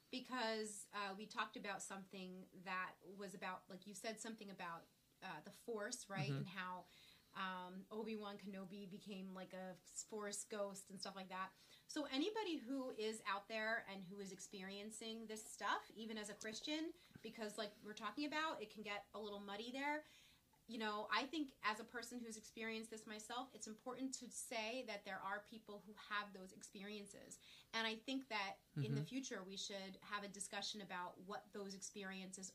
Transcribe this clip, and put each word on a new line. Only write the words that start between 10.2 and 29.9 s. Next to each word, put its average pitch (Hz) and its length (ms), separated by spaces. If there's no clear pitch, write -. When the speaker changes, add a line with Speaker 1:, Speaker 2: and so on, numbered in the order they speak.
Speaker 1:
ghost 202 460
and 190 100
stuff 196 160
like 185 140
that. 185 180
So 294 240
anybody 359 460
who 254 400
is 220 280
out 202 220
there 226 440
and 196 180
who 202 100
is 190 120
experiencing 208 920
this 220 180
stuff, - 520
even 220 220
as 208 120
a 202 40
Christian, 302 580
because, 220 340
like 214 160
we're 208 100
talking 226 320
about, 311 340
it 214 120
can 214 100
get 208 220
a 202 40
little 202 220
muddy 208 320
there. 294 300
You 226 120
know, 214 360
I 233 100
think 285 260
as 220 80
a 226 60
person 240 400
who's 220 140
experienced 220 520
this 220 160
myself, 226 460
it's 220 140
important 247 480
to - 160
say 233 580
that 202 160
there 190 180
are 202 260
people 208 380
who 214 60
have 208 240
those 190 200
experiences. 202 840
And 226 120
I 220 100
think 269 240
that 208 260
in 143 160
the 139 60
Speaker 2:
Mm-hmm. 151 40
Speaker 1:
future, 240 420
we 196 120
should 190 400